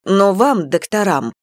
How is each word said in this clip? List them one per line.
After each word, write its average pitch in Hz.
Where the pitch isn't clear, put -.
Но 196
вам, 208
докторам, 165